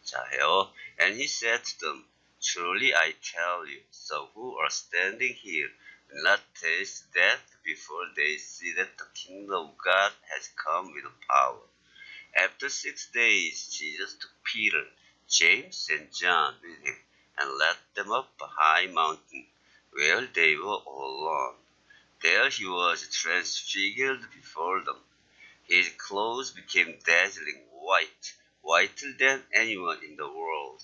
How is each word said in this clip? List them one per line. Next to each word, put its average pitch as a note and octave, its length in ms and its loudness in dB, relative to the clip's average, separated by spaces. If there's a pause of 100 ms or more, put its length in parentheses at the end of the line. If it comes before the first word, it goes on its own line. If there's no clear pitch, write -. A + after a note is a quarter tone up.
자, B1+ 300 -8
해요. D#2 400 2 (260)
And G2 220 2
he D3 80 -2
said A#2 340 -2
to - 220 -10
them, D2+ 240 -6 (320)
"Truly F#2 560 0
I D#2+ 240 2
tell E2+ 480 -4
you, C#2 220 -16
so - 420 -8
who A#2+ 240 -12
are D2+ 160 0
standing G#2+ 640 -2
here D#2+ 320 -6 (400)
will D2 160 -10
not G2 160 4 (160)
taste E2+ 560 -4
death G2 320 2 (180)
before E2 540 -10
they D2+ 220 0
see - 340 -10
that F2+ 240 -6
the - 160 -14
kingdom G2 400 -12
of E2+ 240 -6
God F#2+ 360 4 (200)
has - 240 -10
come E2+ 400 -2
with C#2+ 80 -12 (240)
power." C2 320 4 (760)
After A2 360 0
six - 420 -10
days, G#2 560 2
Jesus D2+ 480 -10
took - 160 -16 (120)
Peter, G2 440 -2 (400)
James, F2+ 640 2
and D2+ 180 -4
John E2+ 540 2
with E2 160 -18
him C#2 160 -4 (400)
and C2+ 220 -2
led E2 180 4 (160)
them G2+ 180 -6
up B2+ 300 -4
a D2 80 -10
high D#2+ 380 4
mountain D#2 600 -2 (460)
where D#2+ 400 2
they D#2+ 240 4
were F#2+ 240 -4
all C#2 240 -12
alone. C2+ 520 -4 (680)
There G2 260 6
he G#2+ 180 -4
was F2 440 0
transfigured G#2 1200 -2
before E2+ 500 -4
them. - 220 -8 (600)
His F2 340 2
clothes A2+ 520 -2
became F2 540 -2
dazzling E2+ 560 0 (100)
white, - 640 0 (300)
whiter G2+ 500 2
than C3 400 2
anyone F#2 500 0
in D2+ 140 -16
the D2 100 -6
world D2 580 -6